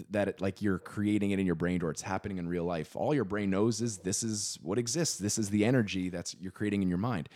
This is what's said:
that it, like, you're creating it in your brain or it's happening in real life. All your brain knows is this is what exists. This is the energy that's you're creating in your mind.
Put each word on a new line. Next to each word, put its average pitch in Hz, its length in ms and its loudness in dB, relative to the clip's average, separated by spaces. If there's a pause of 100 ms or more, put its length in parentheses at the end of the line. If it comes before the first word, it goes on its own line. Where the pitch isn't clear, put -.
(120)
that 101 160 2
it, - 140 -4
like, 98 200 -2
you're 98 160 2
creating 104 540 0
it 98 80 2
in 95 80 4
your 85 80 4
brain 87 260 2
or 85 80 0
it's - 140 -6
happening 95 340 -4
in 85 100 -4
real 85 180 -2
life. 82 300 -4
All 139 200 0
your 123 80 2
brain 101 260 0
knows 104 320 2
is 113 180 -2
this 92 220 -2
is 107 400 -4
what 87 160 -2
exists. 123 400 0
This 104 220 -2
is 101 100 -2
the 104 160 4
energy 98 440 2
that's 87 300 -6
you're 92 120 -8
creating 101 320 0
in 92 60 2
your 87 100 2
mind. 113 360 -2